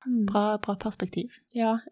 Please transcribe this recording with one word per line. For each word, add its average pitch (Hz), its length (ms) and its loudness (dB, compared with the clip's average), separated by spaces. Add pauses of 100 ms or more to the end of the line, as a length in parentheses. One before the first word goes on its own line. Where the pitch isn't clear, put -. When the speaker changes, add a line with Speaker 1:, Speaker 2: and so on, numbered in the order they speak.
Speaker 1:
Mm. 233 200 2
Speaker 2:
Bra, 208 320 2
bra 202 180 -4
perspektiv. 202 540 -4 (240)
Speaker 1:
Ja, 226 240 2 (140)